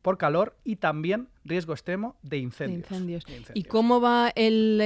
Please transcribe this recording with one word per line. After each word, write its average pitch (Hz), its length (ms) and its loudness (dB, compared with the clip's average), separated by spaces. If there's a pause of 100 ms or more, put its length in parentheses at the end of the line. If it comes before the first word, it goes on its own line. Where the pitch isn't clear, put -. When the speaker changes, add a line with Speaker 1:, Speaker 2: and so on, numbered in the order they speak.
Speaker 1:
por 185 160 0
calor 170 480 0
y 220 120 -4
también 170 520 -2 (160)
riesgo 160 300 -4
extremo 196 480 -6
de 147 160 -6
incendios. 143 500 -8
Speaker 2:
De 196 60 -8
incendios. 175 320 -6
Speaker 1:
De 147 60 -16
Speaker 2:
¿Y 127 40 -14
Speaker 1:
incendios. 147 320 -8
Speaker 2:
cómo 233 320 4
va 240 340 4
el 220 520 4